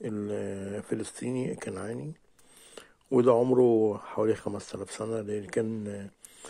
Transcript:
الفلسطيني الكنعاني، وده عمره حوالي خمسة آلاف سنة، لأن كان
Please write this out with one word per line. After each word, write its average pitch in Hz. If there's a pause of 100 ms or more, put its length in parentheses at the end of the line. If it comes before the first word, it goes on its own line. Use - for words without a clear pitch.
الفلسطيني 104
الكنعاني، 117 (960)
وده 123
عمره 117
حوالي 110
خمسة 104
آلاف 98
سنة، 110
لأن 104
كان 104 (420)